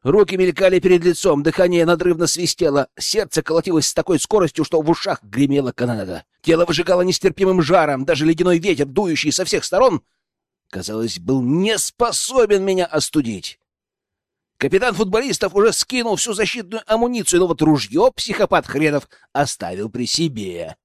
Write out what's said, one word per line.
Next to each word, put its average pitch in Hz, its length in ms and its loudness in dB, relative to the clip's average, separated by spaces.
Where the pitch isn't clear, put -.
Руки 185 360 2
мелькали 185 420 2
перед 175 260 4
лицом, 165 380 2
дыхание 175 420 2
надрывно 170 400 2
свистело, 147 640 0
сердце - 460 -2
колотилось 160 420 0
с - 80 -4
такой 160 260 0
скоростью, 175 460 0
что 160 160 0
в 151 80 0
ушах 170 320 -2
гремела 131 500 0
канонада. 107 540 -6
Тело 160 240 2
выжигало 175 380 0
нестерпимым 185 580 0
жаром, 147 440 2
даже 151 200 0
ледяной 170 320 2
ветер, 160 300 0
дующий 151 440 -2
со 185 140 -2
всех - 180 -2
сторон, 208 380 2
казалось, 104 480 -6
был 123 240 -2
не 185 340 0
способен 220 880 0
меня 185 220 0
остудить. 131 720 -4
Капитан 196 300 0
футболистов 202 600 -2
уже 208 180 4
скинул 233 420 -2
всю 233 160 -6
защитную 208 560 -6
амуницию, 226 540 0
но 180 60 2
вот 165 140 -2
ружьё 151 500 2
психопат - 540 -2
хренов 147 440 -2
оставил 104 560 -4
при 120 160 -6
себе. 98 800 -6